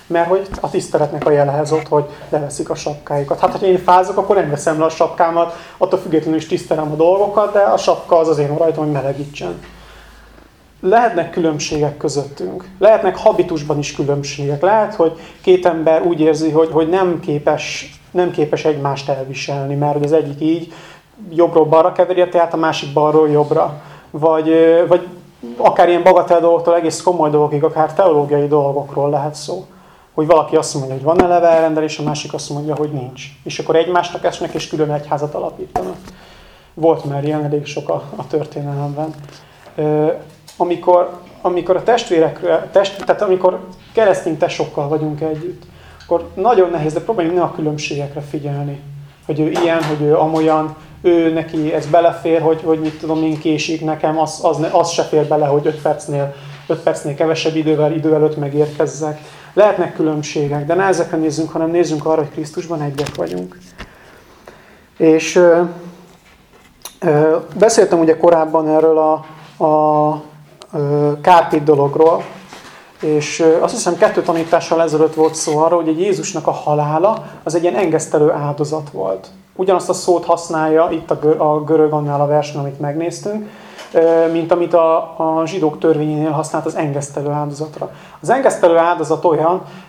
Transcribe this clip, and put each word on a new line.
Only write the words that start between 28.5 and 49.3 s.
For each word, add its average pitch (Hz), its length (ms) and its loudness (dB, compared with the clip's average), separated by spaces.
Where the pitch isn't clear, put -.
lehet 147 260 -2
szó. - 300 -10
Hogy 156 120 0
valaki 156 300 4
azt 151 180 0
mondja, 131 200 -6
hogy 131 100 -8
van 170 200 2
eleve 175 240 4
elrendelés, 156 520 2
a 151 40 -6
másik 151 300 -6
azt - 160 -10
mondja, 147 260 -4
hogy 147 160 -4
nincs. 123 320 -10
És - 160 -12
akkor - 160 0
egymásnak 170 480 0
esnek, 165 300 -4
és - 140 -6
külön 151 240 -2
egyházat 147 420 -6
alapítanak. 185 640 -10
Volt 160 320 0
már 139 180 -6
ilyen 151 200 -2
elég 147 220 -4
sok - 240 -10
a, 165 140 -4
a - 120 -12
történelemben. 143 840 -6
Ö, 151 320 0
amikor, 175 600 2
amikor 180 340 0
a 160 80 -4
testvérekről, 165 800 0
test-, 196 340 0
tehát 170 160 0
amikor 185 380 2
keresztény 190 440 0
tesókkal 151 500 -4
vagyunk 151 340 -4
együtt, 160 420 -8
akkor 170 300 -2
nagyon 196 360 2
nehéz, 156 240 -4
de 165 60 -2
próbáljunk 175 380 -2
ne 175 60 2
a 151 120 -2
különbségekre 147 640 -6
figyelni. 143 600 -8
Hogy 143 140 -4